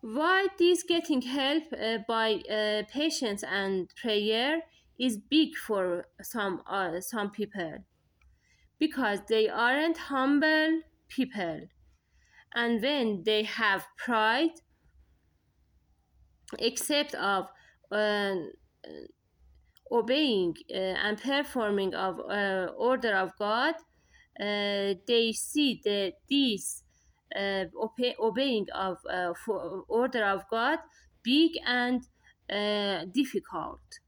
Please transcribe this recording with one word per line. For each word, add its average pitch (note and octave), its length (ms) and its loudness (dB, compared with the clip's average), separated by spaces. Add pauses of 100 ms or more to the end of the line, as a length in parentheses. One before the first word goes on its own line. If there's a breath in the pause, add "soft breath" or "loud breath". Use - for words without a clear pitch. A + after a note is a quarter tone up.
(160)
why E4+ 220 4 (220)
this F4 220 6 (120)
getting D#4+ 280 0
help, C#4 500 0
uh, A3+ 260 -2 (160)
by, A3 140 2 (300)
uh, G#3+ 240 0 (180)
patience C4+ 420 -2 (200)
and G3 140 0 (260)
prayer A3 500 0 (540 soft breath)
is B3 60 2 (240)
big D#4 140 6 (160)
for G3 180 0 (480)
some, G3+ 220 -2 (240)
uh, F3+ 220 -2 (120)
some G#3 160 -2 (100)
people? F#3+ 360 -6 (1080)
Because A#3+ 360 0 (120)
they A3 140 6 (200)
aren't D#4 320 2 (140)
humble D4+ 600 4 (440)
people. G3 420 -2 (1040 soft breath)
And A#3 120 2 (140)
when C#4 200 2 (220)
they G#3+ 140 4 (180)
have G3+ 220 4 (220)
pride, A#3+ 520 2 (2250)
except D4 440 -2
of, G3 280 0 (580 soft breath)
uh, G#3 340 0 (1600)
obeying, A3+ 560 2 (160)
uh, F#3+ 360 -2
and G#3+ 80 0 (160)
performing A3 640 0 (140)
of, F#3 140 -2
uh, G3 460 -2 (240)
order A#3+ 240 2 (100)
of F3+ 40 -4 (180)
God, B3 280 2 (680 soft breath)
uh, G3+ 480 -2 (220)
they A#3 160 4 (240)
see D4 200 2 (160)
the, G3+ 140 0 (300)
this, C4 340 2 (720)
uh, G3 280 -2 (200)
obe-, B3 340 -2 (100)
obeying A3+ 380 0 (200)
of, F#3 100 -2 (120)
uh, F3+ 240 -2 (120)
for G3 160 -2 (400)
order B3+ 240 0 (100)
of F#3+ 60 -2 (160)
God C4+ 220 0 (440 soft breath)
big D#4 300 4 (300)
and, B3 180 0 (580 soft breath)
uh, G3+ 460 0 (160)
difficult. - 680 -4 (200)